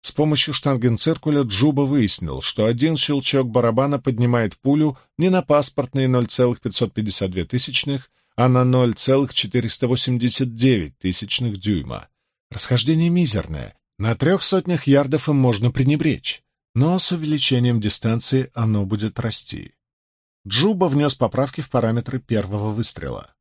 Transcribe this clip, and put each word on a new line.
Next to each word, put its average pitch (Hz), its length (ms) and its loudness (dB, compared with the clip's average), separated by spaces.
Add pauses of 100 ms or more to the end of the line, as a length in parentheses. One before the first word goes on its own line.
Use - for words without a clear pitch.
С - 100 -4
помощью 151 420 0
штангенциркуля 143 880 0
Джуба 131 400 0
выяснил, 104 580 0
что - 240 -2
один 131 320 0
щелчок 135 540 0
барабана 127 500 0
поднимает 120 560 0
пулю 147 400 0 (220)
не 170 100 2
на 185 140 2
паспортные 139 680 0
ноль 123 180 2
целых 123 360 0
пятьсот 113 320 -2
пятьдесят 101 360 -2
две 90 140 -4
тысячных, 131 680 -2 (240)
а 123 140 4
на 127 160 4
ноль 127 300 2
целых 135 400 2
четыреста 120 540 -2
восемьдесят 123 680 0
девять 113 440 0
тысячных 101 600 -2
дюйма. 76 500 -4 (420)
Расхождение 156 600 0
мизерное. 95 680 -2 (220)
На 110 160 -2
трех 190 280 0
сотнях 180 440 0
ярдов 139 420 2
им 147 80 2
можно 120 340 2
пренебречь, 143 720 0 (320)
но 160 240 2
с - 140 2
увеличением 135 680 0
дистанции 113 760 0
оно 107 320 0
будет 107 340 -6
расти. - 540 -8 (720)
Джуба 180 380 2
внес 143 280 0
поправки 131 460 -4
в - 80 -10
параметры 117 520 -2
первого 104 500 -4
выстрела. 76 720 -6